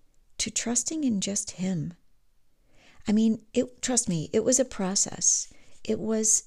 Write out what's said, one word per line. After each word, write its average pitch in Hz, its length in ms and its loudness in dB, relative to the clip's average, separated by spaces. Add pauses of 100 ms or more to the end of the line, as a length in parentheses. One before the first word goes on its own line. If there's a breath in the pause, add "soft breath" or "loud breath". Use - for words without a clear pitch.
(380)
to - 140 -6
trusting 294 520 -2
in 220 180 2
just 202 300 -4
him. 175 420 -4 (1120 soft breath)
I 220 40 2
mean, 220 300 4 (120)
it, 254 280 0
trust 247 280 0
me, 165 240 0
it 220 100 4
was 254 160 4
a 254 60 4
process. - 840 -2 (320 soft breath)
It 214 160 -2
was 220 480 0